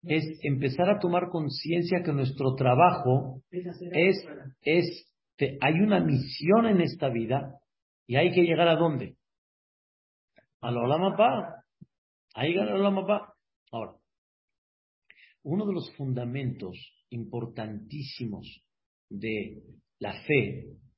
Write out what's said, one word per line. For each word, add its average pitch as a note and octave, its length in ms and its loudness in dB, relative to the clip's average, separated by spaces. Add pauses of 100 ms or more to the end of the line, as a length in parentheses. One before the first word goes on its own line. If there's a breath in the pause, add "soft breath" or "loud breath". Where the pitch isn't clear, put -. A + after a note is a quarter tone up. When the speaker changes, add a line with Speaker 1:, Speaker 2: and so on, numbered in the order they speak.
Speaker 1:
es D#3 220 0 (180)
empezar C#3+ 460 0
a G3+ 100 2
tomar F3+ 320 0
conciencia F3 720 -2
que D#3 80 0
nuestro C3 420 0
trabajo B2+ 960 4
Speaker 2:
Es F3+ 160 -8
hacer F3 260 -12
Speaker 1:
es, F#3+ 340 2
Speaker 2:
algo - 120 -16
para - 240 -18
Speaker 1:
es, - 500 0 (240)
te-, B2+ 240 -2
hay D3 140 4
una G3+ 260 4
misión E3 680 2
en G3 140 4
esta D3 280 0
vida A#2+ 500 -2 (480)
y A#2+ 100 0
hay F3 160 4
que F3 100 6
llegar E3+ 260 4
¿a D#3+ 80 6
dónde? D#3 400 0 (1400)
Al A#2+ 160 -4
Olam C3+ 260 2
Abba. G#3+ 640 2 (680)
Hay B2+ 140 -2
que E3+ 60 0
llegar G3+ 140 0
al G3 120 0
Olam C#3+ 180 2
Abba. - 360 -2 (380)
Ahora, A2 200 -10 (1500 soft breath)
uno F#3+ 240 -4
de G3 60 -2
los E3+ 240 -6
fundamentos B2 800 -6 (340)
importantísimos A2+ 1500 -10 (460)
de G#2 540 -8 (360)
la G2+ 140 -8 (100)
fe B2 540 -2 (220)